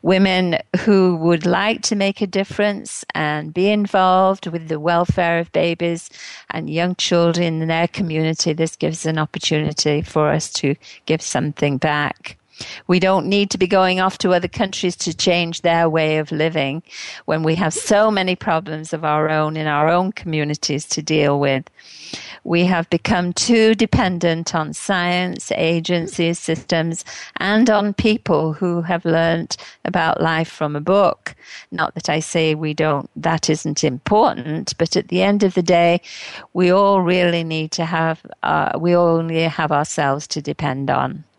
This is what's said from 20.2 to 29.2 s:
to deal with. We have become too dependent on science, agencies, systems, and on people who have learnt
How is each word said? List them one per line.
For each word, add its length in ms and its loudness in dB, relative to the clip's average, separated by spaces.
to 180 -6
deal 360 2
with. 300 0
We 220 2
have 240 0
become 440 0
too 420 4
dependent 800 0
on 180 -2
science, 800 -2
agencies, 880 0
systems, 680 -2
and 340 2
on 240 2
people 600 0
who 280 -2
have 240 -4
learnt 520 0